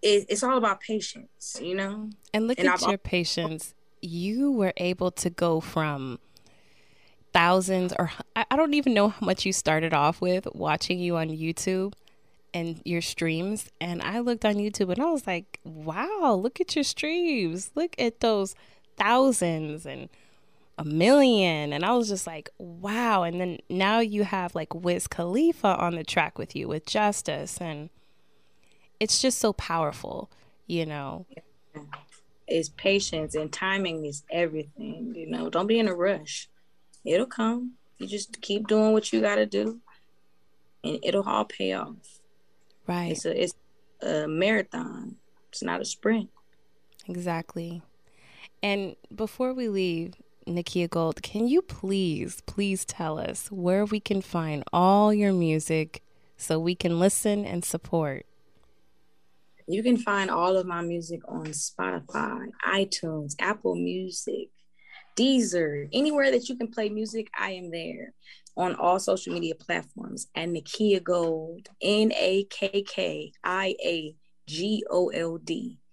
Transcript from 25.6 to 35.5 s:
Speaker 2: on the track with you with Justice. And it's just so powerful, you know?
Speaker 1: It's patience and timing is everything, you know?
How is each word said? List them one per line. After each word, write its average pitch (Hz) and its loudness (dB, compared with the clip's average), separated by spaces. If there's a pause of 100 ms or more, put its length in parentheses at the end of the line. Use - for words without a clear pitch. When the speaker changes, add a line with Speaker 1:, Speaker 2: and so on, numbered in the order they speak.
Speaker 2:
on 170 0
the 160 -6
track 165 0
with - -8
you 139 -6
with 156 -6
Justice. 208 -2
And 160 -8 (1120)
it's 214 2
just 262 2
so 214 2
powerful, - -4 (360)
you 170 -2
know? 151 -6 (1200)
Speaker 1:
It's 160 0
patience 196 0
and 156 -4
timing 185 -2
is 143 -8
everything, 165 -4
you 160 -10
know? 160 -4